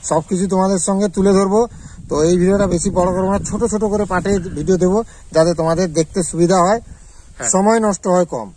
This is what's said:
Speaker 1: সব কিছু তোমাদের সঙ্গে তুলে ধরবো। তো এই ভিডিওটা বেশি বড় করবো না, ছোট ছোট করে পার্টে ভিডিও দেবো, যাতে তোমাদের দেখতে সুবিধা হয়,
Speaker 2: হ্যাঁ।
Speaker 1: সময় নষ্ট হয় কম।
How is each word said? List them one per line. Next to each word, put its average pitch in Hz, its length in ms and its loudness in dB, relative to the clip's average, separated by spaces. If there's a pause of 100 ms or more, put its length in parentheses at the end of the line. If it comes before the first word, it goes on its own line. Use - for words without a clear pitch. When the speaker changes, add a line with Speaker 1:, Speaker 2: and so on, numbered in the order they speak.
Speaker 1:
সব 156 260 0
কিছু 190 180 -2
তোমাদের 190 320 0
সঙ্গে 196 300 -2
তুলে 196 220 2
ধরবো। 196 360 2 (420)
তো 143 140 0
এই 175 140 2
ভিডিওটা 196 300 2
বেশি 175 220 -2
বড় 185 220 0
করবো 190 200 -2
না, 202 80 0
ছোট 202 240 -6
ছোট 214 200 -2
করে 208 220 0
পার্টে 190 340 -2
ভিডিও 170 380 -2
দেবো, 185 260 2 (280)
যাতে 165 220 4
তোমাদের 160 400 -2
দেখতে 165 300 -2
সুবিধা 170 340 2
হয়, 196 240 2 (560)
Speaker 2:
হ্যাঁ। 123 120 -8
Speaker 1:
সময় 208 300 2
নষ্ট 208 280 -2
হয় 180 180 2
কম। 113 320 -10